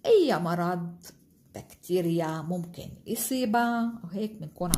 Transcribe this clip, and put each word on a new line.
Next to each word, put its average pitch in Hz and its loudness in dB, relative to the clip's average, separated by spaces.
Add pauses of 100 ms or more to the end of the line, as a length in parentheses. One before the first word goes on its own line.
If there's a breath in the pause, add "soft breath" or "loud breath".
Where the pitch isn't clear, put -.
أي 311 6
مرض، 170 -2 (520)
بكتيريا 165 0
ممكن 170 -6 (180)
يصيبها، 233 0
وهيك 202 -4 (100)
بنكون 170 -6